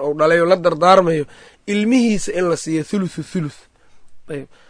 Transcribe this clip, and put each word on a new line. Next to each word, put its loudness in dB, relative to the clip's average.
uu -4
dhalay 2
oo 2
la 4
dardaarmayo, 2
ilmihiisa 0
in -2
la 0
siiyo -4
thuluthu -6
thuluth. -8
Ayb. -12